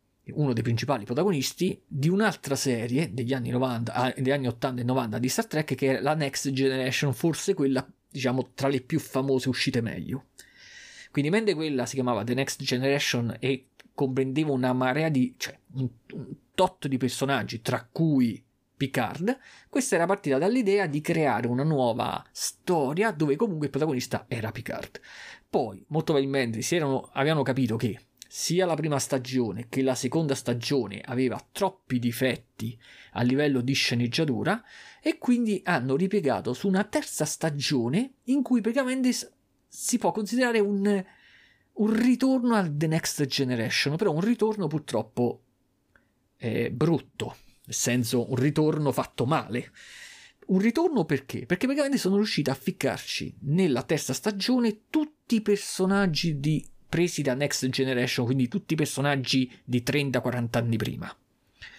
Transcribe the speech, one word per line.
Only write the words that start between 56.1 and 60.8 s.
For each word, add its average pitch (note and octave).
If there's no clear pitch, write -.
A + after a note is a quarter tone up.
di, D3+
presi E3
da C3
Next C3+
Generation, B2+
quindi C3
tutti G3
i D#3
personaggi C3+
di B2
trenta, C#3+
quaranta A#2+
anni A#2
prima. -